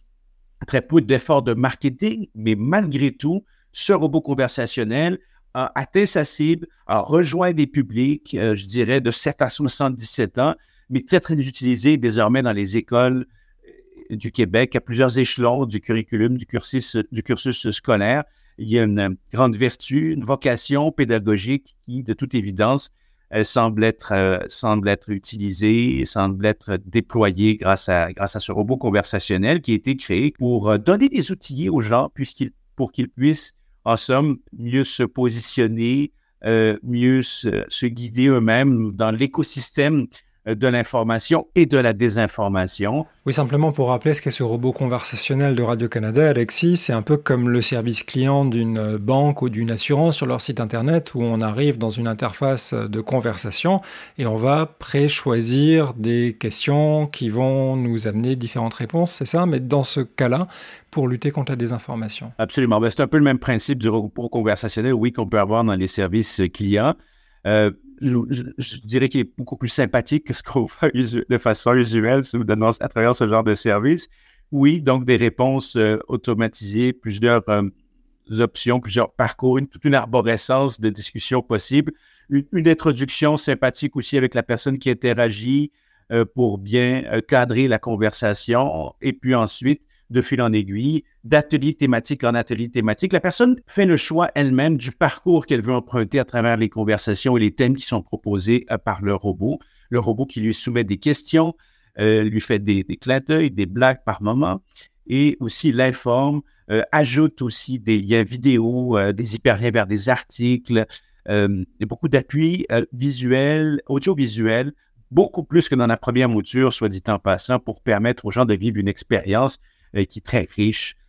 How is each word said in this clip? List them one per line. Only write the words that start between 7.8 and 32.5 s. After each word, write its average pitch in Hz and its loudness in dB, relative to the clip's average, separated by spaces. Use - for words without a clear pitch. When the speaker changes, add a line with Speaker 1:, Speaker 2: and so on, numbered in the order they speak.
Speaker 1:
euh, 110 0
je 98 -6
dirais, 120 0
de 120 -2
sept - -4
à 123 2
soixante-dix-sept 123 -4
ans, 139 2
mais 131 -2
très, 185 2
très 165 -2
utilisé 131 2
désormais 117 2
dans 123 0
les 101 -2
écoles, 127 0
euh, 110 -6
du 110 -8
Québec, 113 2
à 123 0
plusieurs 123 2
échelons 127 0
du 107 -4
curriculum, 113 0
du 123 -12
cursus, - -4
du 110 -4
cursus 120 -4
scolaire. 113 0
Il 113 -10
y 113 2
a 113 4
une 101 0
grande 120 2
vertu, 135 -2
une 143 -6
vocation 139 -2
pédagogique 110 -2
qui, 123 -8
de 110 -4
toute 123 -6
évidence, 107 0
euh, 107 2
semble 110 0
être, 110 0
euh, 95 2
semble 107 0
être 101 -2
utilisée 107 0
et - -2
semble 98 -2
être 107 -2
déployée 107 2
grâce 95 0
à, 87 0
grâce 98 -6
à 104 -8
ce - -8
robot 104 -2
conversationnel 104 0
qui 123 -4
a - 4
été 131 -2
créé 131 -2
pour, 120 0
euh, 104 4
donner 208 2
des 214 -2
outils 170 -6
aux 156 0
gens 117 0
puisqu'ils, 131 -6